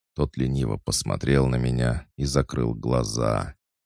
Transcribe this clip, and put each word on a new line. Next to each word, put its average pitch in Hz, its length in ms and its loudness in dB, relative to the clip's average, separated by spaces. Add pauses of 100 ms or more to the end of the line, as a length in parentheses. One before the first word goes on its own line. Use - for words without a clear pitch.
(140)
Тот 71 220 -2
лениво 65 400 0
посмотрел 65 720 2
на 62 80 2
меня 62 600 0
и 71 80 -4
закрыл 64 500 0
глаза. 55 840 -2 (280)